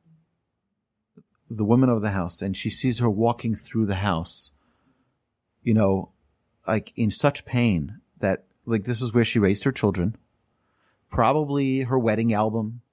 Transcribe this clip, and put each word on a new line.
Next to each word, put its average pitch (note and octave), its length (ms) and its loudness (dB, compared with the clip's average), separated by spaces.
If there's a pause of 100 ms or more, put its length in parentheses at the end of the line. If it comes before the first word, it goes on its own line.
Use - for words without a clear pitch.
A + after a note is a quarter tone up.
(1500)
the G#2+ 140 -2
woman B2 260 4
of A2 120 0
the G#2+ 80 0
house, F2+ 300 -4
and G2 160 -4
she A2 140 -6
sees A#2+ 300 -2
her A#2 100 4
walking A2+ 460 0
through A2 300 -2
the G2 100 -2
house, F#2 560 -4 (1080)
you A#2 120 2
know, G2 360 2 (560)
like, G#2 280 -2
in A2+ 160 0
such - 340 -2
pain G#2+ 540 0 (220)
that, F#2+ 240 -2 (200)
like, A2 200 -2
this A#2+ 180 -4
is A#2 100 -4
where A#2+ 120 4
she A2 160 0
raised G2+ 240 2
her C3+ 80 2
children, F#2 440 0 (920)
probably C#3 720 0
her C3 180 0
wedding A2+ 340 2
album, A2 500 -2 (100)